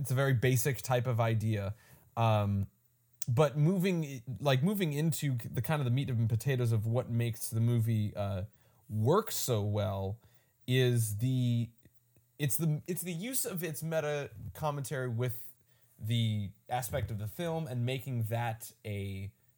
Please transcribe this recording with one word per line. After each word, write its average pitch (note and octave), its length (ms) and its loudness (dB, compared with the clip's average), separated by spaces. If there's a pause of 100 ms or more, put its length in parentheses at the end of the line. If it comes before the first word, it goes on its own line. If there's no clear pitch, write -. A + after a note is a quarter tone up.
it's B2+ 100 -2
a B2+ 40 2
very C3+ 180 4
basic B2+ 500 2
type B2 240 2
of A#2+ 140 2
idea. G#2+ 540 0 (420)
Um, G#2 500 4 (640)
but C3+ 280 4
moving, D#3+ 680 2 (180)
like, C3+ 240 4
moving F#3+ 300 2
into D3 420 0 (120)
the - 140 -4
kind D3+ 180 0
of C3+ 40 0
the A#2+ 80 2
meat C3+ 160 0
and A#2 200 0
potatoes A#2+ 440 0
of A2 140 0
what A#2 220 -2
makes A#2 420 -2
the A2+ 100 -2
movie, A2+ 560 2
uh, G2 260 -4 (460)
work C3 420 2
so A2 320 0
well G2+ 560 -2 (480)
is A#2+ 520 2
the, A#2+ 500 2 (720)
it's D3 160 0
the, D3+ 320 0
it's F3+ 140 -4
the F3 100 -6
use A#3 320 -4
of F#3+ 180 -6
its D#3+ 220 -6
meta D3 460 -2 (240)
commentary C#3+ 540 -4
with A#2 340 -2 (560)
the A2 520 0 (180)
aspect B2+ 420 -2
of G#2+ 80 -4
the G#2+ 80 -6
film D#3+ 400 -4
and A#2+ 200 -2
making C3 420 -2
that A2+ 420 -4 (140)
a G2 460 -6 (280)